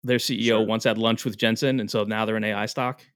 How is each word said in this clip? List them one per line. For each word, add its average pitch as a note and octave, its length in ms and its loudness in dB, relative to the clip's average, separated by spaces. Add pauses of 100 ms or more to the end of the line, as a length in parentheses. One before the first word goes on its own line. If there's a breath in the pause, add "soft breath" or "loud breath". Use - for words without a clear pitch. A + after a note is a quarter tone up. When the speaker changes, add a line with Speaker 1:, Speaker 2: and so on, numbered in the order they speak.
Speaker 1:
their B2 160 2
C A#2 300 0
E - 20 4
O A2 80 6
Speaker 2:
Sure. A2 80 2
Speaker 1:
once A2 160 0
had A2 160 2
lunch A2+ 260 0
with G#2+ 140 -4
Jensen, C3 400 2
and G#2 100 -4
so A2 140 -2
now G#2+ 220 -2
they're A2 120 -2
an G#2+ 80 -2
A G#2+ 80 -2
I G#2 140 -2
stock. B2 340 -6 (160)